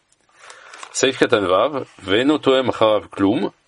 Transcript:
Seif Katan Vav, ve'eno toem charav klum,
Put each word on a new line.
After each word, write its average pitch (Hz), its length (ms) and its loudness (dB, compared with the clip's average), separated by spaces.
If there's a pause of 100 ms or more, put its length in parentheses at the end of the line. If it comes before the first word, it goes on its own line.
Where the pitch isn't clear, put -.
(920)
Seif 131 280 -2
Katan 110 260 2
Vav, 117 400 0 (160)
ve'eno 123 380 0
toem 131 320 0
charav 107 380 0
klum, 117 420 -2 (160)